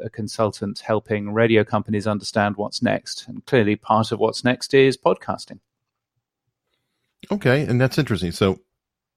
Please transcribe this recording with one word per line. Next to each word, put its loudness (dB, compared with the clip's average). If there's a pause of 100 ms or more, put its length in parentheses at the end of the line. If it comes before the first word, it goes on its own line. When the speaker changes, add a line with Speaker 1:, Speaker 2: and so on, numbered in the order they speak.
Speaker 1:
a -10
consultant -4
helping -4
radio 4
companies -2
understand -2
what's -8
next. -4
And -16
clearly 2
part 0
of -4
what's -2
next -2
is 4
podcasting. -4 (1700)
Speaker 2:
Okay, 2
and 2
that's 0
interesting. 0
So 2 (580)